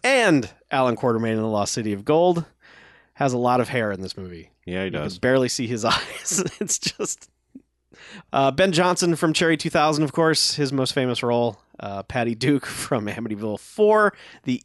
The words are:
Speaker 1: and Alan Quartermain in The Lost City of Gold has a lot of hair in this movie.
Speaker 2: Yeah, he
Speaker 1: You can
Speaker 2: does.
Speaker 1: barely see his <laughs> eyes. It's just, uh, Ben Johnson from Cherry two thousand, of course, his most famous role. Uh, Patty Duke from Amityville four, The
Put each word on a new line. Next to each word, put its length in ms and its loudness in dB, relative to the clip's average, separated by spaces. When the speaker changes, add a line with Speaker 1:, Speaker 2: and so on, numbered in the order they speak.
Speaker 1:
and 460 4
Alan 240 2
Quartermain 380 0
in 80 0
The 60 -2
Lost 260 0
City 200 -2
of 120 -6
Gold 400 2
has 200 -2
a 40 -2
lot 240 2
of 80 -4
hair 220 -2
in 100 -8
this 160 -10
movie. 320 -14
Speaker 2:
Yeah, 140 -4
he 60 -2
Speaker 1:
You 60 -4
can 100 -6
Speaker 2:
does. 180 -8
Speaker 1:
barely 300 2
see 180 -4
his 180 -4
<laughs> 0 -
eyes. 580 -2
It's 200 -4
just, 500 -8
uh, 200 2
Ben 200 2
Johnson 440 2
from 180 0
Cherry 240 2
two 120 -6
thousand, 340 2
of 100 -2
course, 420 2
his 180 -2
most 200 -2
famous 280 0
role. 380 0
Uh, 240 -10
Patty 320 -2
Duke 300 0
from 420 -4
Amityville 520 -6
four, 540 4
The 220 -2